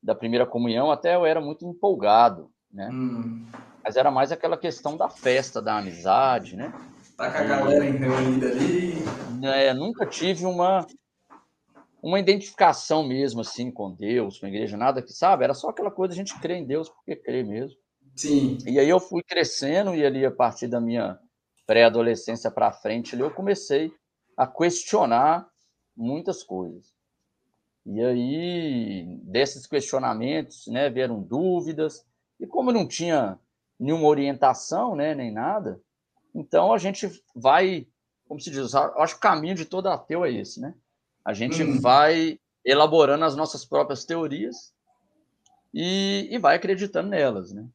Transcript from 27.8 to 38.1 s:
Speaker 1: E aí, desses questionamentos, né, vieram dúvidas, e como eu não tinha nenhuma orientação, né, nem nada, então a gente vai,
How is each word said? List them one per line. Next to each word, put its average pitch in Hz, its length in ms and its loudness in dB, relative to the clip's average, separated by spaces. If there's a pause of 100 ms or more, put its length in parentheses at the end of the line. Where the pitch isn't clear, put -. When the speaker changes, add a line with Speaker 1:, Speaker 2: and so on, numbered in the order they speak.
Speaker 1:
E 101 160 -6
aí, 123 1200 -4
desses 131 440 -2
questionamentos, 135 1000 -4
né, 131 220 -2
vieram 120 320 -4
dúvidas, 156 840 -4 (340)
e - 80 -10
como 254 220 -2
eu 240 40 2
não 196 140 0
tinha 139 500 -2 (400)
nenhuma 151 300 2
orientação, 143 880 2
né, 151 180 -2
nem 127 180 -6
nada, 131 500 -6 (540)
então 170 380 2
a 226 40 2
gente 190 320 -4 (260)
vai, 151 520 2 (400)